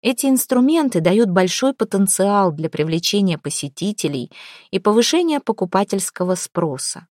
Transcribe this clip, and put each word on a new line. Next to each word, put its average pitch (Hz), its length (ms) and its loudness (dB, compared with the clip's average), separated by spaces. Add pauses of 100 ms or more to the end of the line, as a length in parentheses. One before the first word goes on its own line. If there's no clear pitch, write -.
Эти 254 240 -2
инструменты 262 720 2
дают 190 300 2
большой 185 420 2
потенциал 196 760 0
для 156 180 -6
привлечения 170 720 0
посетителей 143 920 -6 (400)
и 190 80 -2
повышения 285 580 2
покупательского 190 960 -2
спроса. 170 800 -6